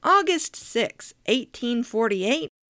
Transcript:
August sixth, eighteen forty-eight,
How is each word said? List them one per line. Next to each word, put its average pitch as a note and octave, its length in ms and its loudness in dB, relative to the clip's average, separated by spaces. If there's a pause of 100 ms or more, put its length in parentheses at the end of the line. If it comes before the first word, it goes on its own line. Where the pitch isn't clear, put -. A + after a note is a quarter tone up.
August F4 540 2
sixth, - 580 -4 (120)
eighteen A#3+ 580 0
forty-eight, A3 640 0 (220)